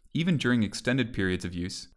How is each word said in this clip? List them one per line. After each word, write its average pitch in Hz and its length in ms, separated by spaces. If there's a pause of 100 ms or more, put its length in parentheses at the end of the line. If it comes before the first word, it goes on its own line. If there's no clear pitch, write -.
(140)
even 165 240
during 123 240
extended 123 520
periods 92 320
of 90 100
use, 87 420